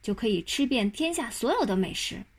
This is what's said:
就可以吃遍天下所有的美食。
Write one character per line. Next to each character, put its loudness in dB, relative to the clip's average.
就 0
可 0
以 2
吃 0
遍 2
天 -2
下 -2
所 0
有 2
的 2
美 2
食。 -6